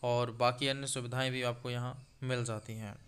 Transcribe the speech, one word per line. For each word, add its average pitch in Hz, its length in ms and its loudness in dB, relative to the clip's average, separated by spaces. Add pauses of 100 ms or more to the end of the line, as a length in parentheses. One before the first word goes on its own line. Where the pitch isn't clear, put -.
और 120 280 4
बाकी 123 360 4
अन्य 135 200 0
सुविधाएं 127 440 0
भी 127 120 0
आपको 123 280 -2
यहाँ 123 360 -4 (160)
मिल 127 200 2
जाती 110 300 -4
हैं। 110 220 -8 (120)